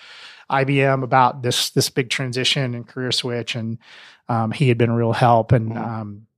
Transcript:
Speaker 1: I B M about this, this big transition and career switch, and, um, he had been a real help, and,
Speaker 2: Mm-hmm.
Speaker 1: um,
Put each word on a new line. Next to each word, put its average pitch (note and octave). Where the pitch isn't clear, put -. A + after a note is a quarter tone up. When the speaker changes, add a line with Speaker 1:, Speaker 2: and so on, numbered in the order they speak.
Speaker 1:
I C3+
B C#3
M C3+
about C3
this, -
this -
big B2+
transition B2+
and A#2
career B2+
switch, A#2+
and, A2+
um, A2+
he C3+
had A#2+
been A#2
a A#2
real A#2
help, A#2
and, A2+
Speaker 2:
Mm-hmm. A2
Speaker 1:
um, A2